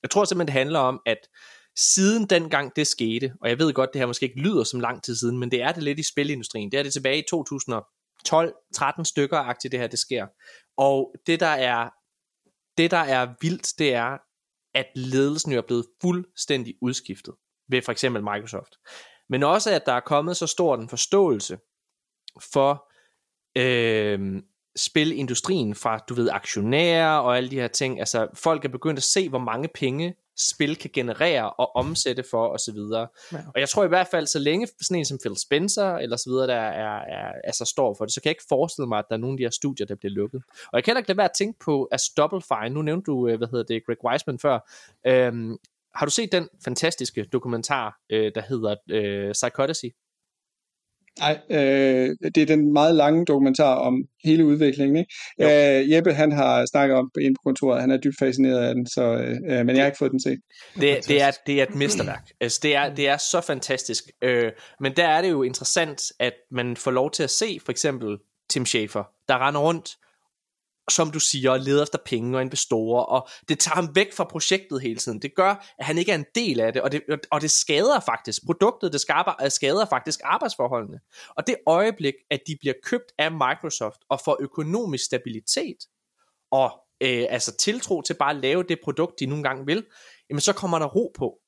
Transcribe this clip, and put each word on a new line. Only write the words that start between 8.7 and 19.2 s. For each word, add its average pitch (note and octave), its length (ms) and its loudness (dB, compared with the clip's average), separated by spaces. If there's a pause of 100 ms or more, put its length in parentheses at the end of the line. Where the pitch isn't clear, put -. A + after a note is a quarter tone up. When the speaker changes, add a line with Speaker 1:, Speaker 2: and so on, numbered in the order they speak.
Speaker 1:
tretten D3+ 300 -4
stykker-agtigt, C3+ 680 -2
det B2+ 80 -4
her, A#2+ 80 -4
det A#2 120 -6
sker. A#2 260 -4 (520)
Og C3+ 380 2 (120)
det, E3 120 0
der E3+ 80 2
er, B2 420 0 (880)
det, E3+ 140 2
der F3+ 60 2
er C3 300 2 (140)
vildt, E3 260 -4 (120)
det C#3+ 140 2
er, A#2+ 240 -2 (560)
at C3 120 0 (100)
ledelsen C3+ 560 0
jo B2+ 60 0
er A2+ 100 0
blevet A#2+ 180 -2 (160)
fuldstændig F3 800 -4
udskiftet - 520 -6 (360)
ved B2+ 120 2
for - 100 -6
eksempel A#2 320 -2
Microsoft. G#2 480 -8 (580)